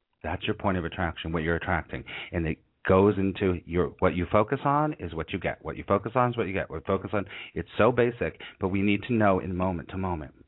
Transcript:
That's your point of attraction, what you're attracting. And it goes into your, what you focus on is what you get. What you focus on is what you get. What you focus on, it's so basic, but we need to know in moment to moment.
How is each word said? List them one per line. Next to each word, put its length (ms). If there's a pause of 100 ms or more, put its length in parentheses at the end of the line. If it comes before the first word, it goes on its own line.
(240)
That's 220
your 100
point 220
of 80
attraction, 460
what 120
you're 140
attracting. 480 (260)
And 160
it 100 (300)
goes 300
into 480
your, 340
what 160
you 160
focus 320
on 360
is 140
what 200
you 60
get. 220
What 140
you 100
focus 300
on 160
is 60
what 100
you 60
get. 160
What 80
you 100
focus 260
on, 120 (280)
it's 240
so 140
basic, 480 (220)
but 80
we 120
need 220
to 100
know 260
in 160
moment 340
to 80
moment. 360 (140)